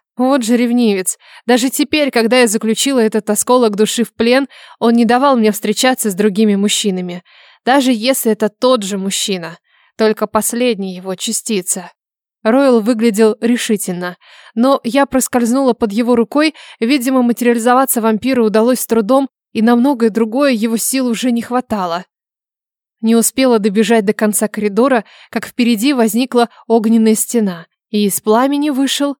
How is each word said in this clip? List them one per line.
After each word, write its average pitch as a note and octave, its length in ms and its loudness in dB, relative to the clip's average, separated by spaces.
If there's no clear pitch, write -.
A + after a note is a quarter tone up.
Вот C4 260 0
же A#3 140 2
ревнивец. A#3 600 0
Даже B3 240 2
теперь, C#4+ 420 -2
когда A#3 300 2
я B3 60 6
заключила A3+ 520 -2
этот A3 300 0
осколок A3 480 0
души G#3+ 260 0
в - 100 -6
плен, B3+ 360 0
он A#3 160 2
не A#3 100 4
давал B3+ 320 2
мне G#3+ 160 2
встречаться A3 560 -2
с G3 40 -4
другими G3+ 420 0
мужчинами. F#3 680 -4
Даже C4 300 2
если A#3 400 -2
это G#3 160 -2
тот B3+ 340 0
же G3 140 -6
мужчина. F#3 600 -6
Только G#3+ 280 0
последняя G#3+ 680 -4
его F#3 200 -10
частица. F3+ 760 -6
Ройл B3 380 2
выглядел A3 600 2
решительно. F#3+ 760 -2
Но B3+ 300 2
я C4+ 200 2
проскользнула B3 680 0
под A3+ 180 -4
его A#3+ 240 0
рукой, D4 400 0
видимо, B3+ 420 0
материализоваться A#3+ 800 0
вампиру A3+ 460 0
удалось A3 340 2
с - 80 -8
трудом, A#3 400 0
и A3 100 -4
на A#3+ 140 4
многое A#3+ 340 2
другое A3+ 440 0
его A3+ 240 -2
сил C4 300 -2
уже A#3+ 240 -2
не A#3 100 -2
хватало. G3 640 -6
Не A3+ 160 2
успела A#3+ 420 2
добежать G#3+ 460 2
до G#3 80 0
конца G#3+ 340 -2
коридора, G#3+ 560 0
как - 140 -6
впереди A#3+ 460 0
возникла A#3+ 560 0
огненная A3 500 2
стена, F#3+ 520 -4
и G#3 160 0
из F#3+ 160 -4
пламени C#4 480 0
вышел C#4 500 -2